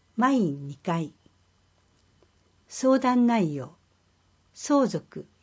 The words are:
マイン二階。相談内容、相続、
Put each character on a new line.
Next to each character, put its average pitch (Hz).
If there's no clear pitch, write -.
マ 247
イ 220
ン 139
二 139
階。 165
相 262
談 247
内 202
容、 131
相 277
続、 -